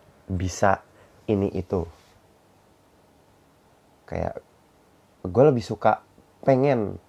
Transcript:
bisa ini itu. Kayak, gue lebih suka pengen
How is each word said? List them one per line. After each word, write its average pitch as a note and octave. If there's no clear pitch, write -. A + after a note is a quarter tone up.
bisa F#2+
ini G2+
itu. F#2
Kayak, G1+
gue F#2
lebih C3
suka -
pengen B2+